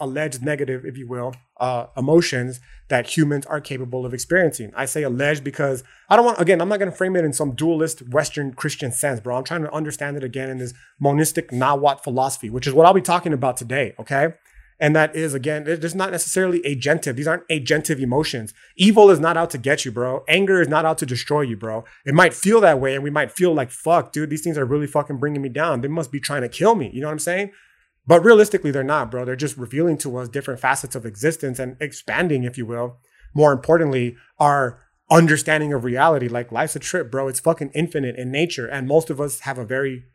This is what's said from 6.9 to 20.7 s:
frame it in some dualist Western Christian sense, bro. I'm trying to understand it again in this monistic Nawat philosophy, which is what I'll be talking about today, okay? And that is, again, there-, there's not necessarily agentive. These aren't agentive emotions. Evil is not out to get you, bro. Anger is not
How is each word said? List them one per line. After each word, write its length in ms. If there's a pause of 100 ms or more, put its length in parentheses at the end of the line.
frame 220
it 120
in 80
some 200
dualist 540
Western 460
Christian 360
sense, 300
bro. 160
I'm 80
trying 200
to 100
understand 420
it 80
again 240
in 80
this 160 (260)
monistic 520
Nawat 520
philosophy, 460
which 180
is 60
what 140
I'll 80
be 80
talking 320
about 240
today, 420
okay? 320 (480)
And 140
that 220
is, 180
again, 300
there-, 120
there's 200
not 160
necessarily 480
agentive. 560
These 100
aren't 220
agentive 500
emotions. 560 (220)
Evil 340
is 80
not 180
out 140
to 80
get 260
you, 60
bro. 380
Anger 320
is 80
not 160